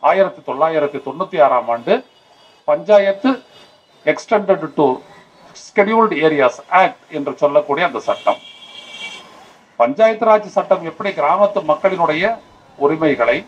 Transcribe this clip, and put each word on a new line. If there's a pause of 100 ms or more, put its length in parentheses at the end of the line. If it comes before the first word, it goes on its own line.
(100)
ஆயிரத்தி
தொள்ளாயிரத்தி
தொண்ணூத்தி
ஆறாம்
ஆண்டு (760)
பஞ்சாயத்து (720)
extended (160)
to (760)
scheduled (140)
areas (280)
act (180)
என்று (100)
சொல்லக்கூடிய
அந்த (100)
சட்டம். (1400)
பஞ்சாயத்து
ராஜ் (100)
சட்டம்
எப்படி
கிராமத்து (120)
மக்களினுடைய (600)
உரிமைகளை (100)